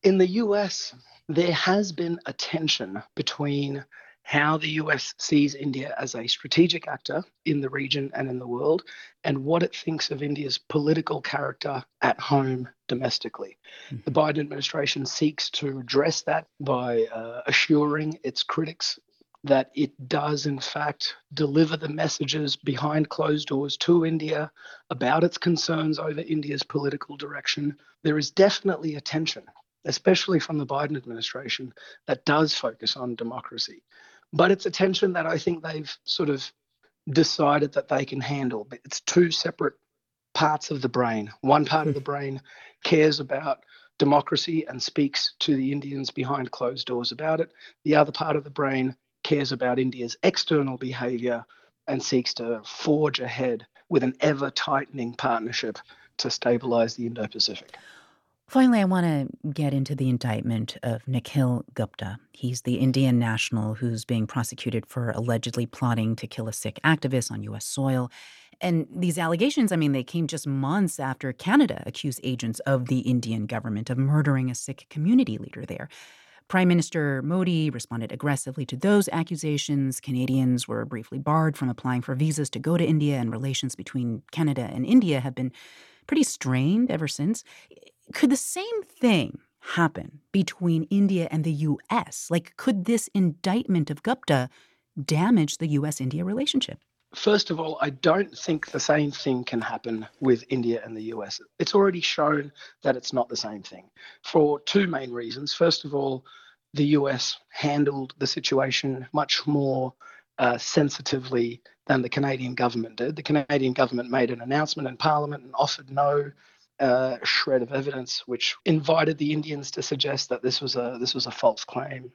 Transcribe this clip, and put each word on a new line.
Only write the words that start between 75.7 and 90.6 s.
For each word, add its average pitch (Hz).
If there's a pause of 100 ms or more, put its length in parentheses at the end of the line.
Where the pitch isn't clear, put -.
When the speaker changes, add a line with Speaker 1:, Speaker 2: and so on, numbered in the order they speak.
Speaker 2:
Prime 185
Minister 151
Modi 165
responded 117
aggressively 135
to 131
those 202
accusations. 147
Canadians 127
were 113
briefly 120
barred 151
from 131
applying 123
for 139
visas 147
to -
go 156
to 165
India, 147
and 117
relations 127
between 120 (100)
Canada 135
and 127
India 180
have 127
been 127 (540)
pretty 302
strained 165
ever 160
since. 175 (720)
Could -
the 269
same 415
thing - (200)
happen - (120)
between 175